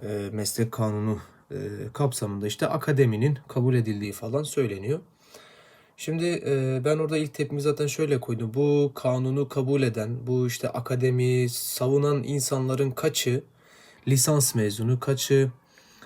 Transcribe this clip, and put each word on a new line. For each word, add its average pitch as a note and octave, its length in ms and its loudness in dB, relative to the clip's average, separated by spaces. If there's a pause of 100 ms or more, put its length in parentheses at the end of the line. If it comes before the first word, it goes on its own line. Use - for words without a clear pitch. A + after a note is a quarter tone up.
e, G#2 300 -4
meslek G#2+ 400 -2
kanunu, G#2+ 460 0 (320)
e, F#2+ 60 -8 (360)
kapsamında G#2 540 -2
işte G#2 200 -2
akademinin C3+ 720 2 (100)
kabul B2+ 260 2
edildiği G#2 380 0
falan A#2+ 300 -4
söyleniyor. B2 580 -2 (1000)
Şimdi, E3 460 -2
e, C3 380 0
ben D3+ 140 2
orada D#3 200 0
ilk D3+ 160 -2
tepkimi D3 260 -4
zaten D3 260 0
şöyle C#3+ 340 0
koydum. A#2 340 -4
Bu D3 400 4
kanunu C3 540 0
kabul C3+ 340 0
eden, A#2+ 440 -2
bu B2+ 200 0
işte A#2+ 220 -4
akademiyi B2+ 800 0
savunan C#3 720 0
insanların C3 680 0
kaçı C#3 540 0 (640)
lisans C#3 460 4
mezunu, A2+ 460 0
kaçı, C3+ 500 2 (560)